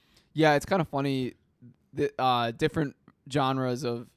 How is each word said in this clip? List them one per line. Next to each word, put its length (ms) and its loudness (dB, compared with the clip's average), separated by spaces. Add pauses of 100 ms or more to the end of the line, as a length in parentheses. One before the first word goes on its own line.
(340)
Yeah, 220 4
it's 100 0
kinda 200 0
funny. 480 -2 (600)
The, 260 -2
uh, 320 2
different 440 -2 (360)
genres 520 0
of, 340 -4